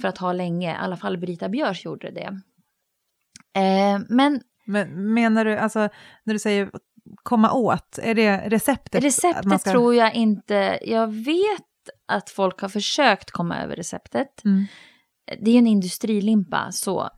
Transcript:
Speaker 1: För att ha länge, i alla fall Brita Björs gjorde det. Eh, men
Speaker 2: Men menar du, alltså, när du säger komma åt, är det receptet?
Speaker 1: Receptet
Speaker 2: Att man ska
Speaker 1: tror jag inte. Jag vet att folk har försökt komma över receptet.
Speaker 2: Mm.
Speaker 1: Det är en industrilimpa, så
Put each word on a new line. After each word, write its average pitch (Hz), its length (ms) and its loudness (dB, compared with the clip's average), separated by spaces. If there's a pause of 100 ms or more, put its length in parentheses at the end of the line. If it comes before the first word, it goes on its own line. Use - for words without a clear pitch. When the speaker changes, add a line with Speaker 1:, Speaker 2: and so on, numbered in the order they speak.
Speaker 1:
För 196 60 -2
att 185 100 -6
ha 180 160 -2
länge, 175 380 -4
i - 40 -6
alla 185 220 -6
fall 190 200 -6
Brita 180 320 -8
Björs 214 360 -4
gjorde - 260 -10
det. 196 300 -12 (1200)
Eh, 196 380 2 (100)
men 269 320 2 (240)
Speaker 2:
Men 196 480 -2
menar 226 320 2
du, 214 120 0
alltså, 214 320 0 (340)
när 220 100 -2
du 208 60 -2
säger 202 320 0 (520)
komma 220 300 4
åt, 202 480 0
är 226 140 -2
det 208 220 2 (120)
receptet? 226 540 0
Speaker 1:
Receptet 330 360 2
Speaker 2:
Att 185 60 -4
man 196 140 4
ska 196 120 -2
Speaker 1:
tror 240 240 4
jag 226 200 4
inte. 202 640 0
Jag 226 260 0
vet 320 540 -2 (460)
att 202 220 -4
folk 190 320 -2
har 196 80 -6
försökt 214 600 0
komma 170 320 -4
över - 120 -8
receptet. - 720 -8
Speaker 2:
Mm. 196 200 4 (760)
Speaker 1:
Det 220 100 2
är 240 60 8
en 240 100 6
industrilimpa, 208 1040 0
så - 460 -4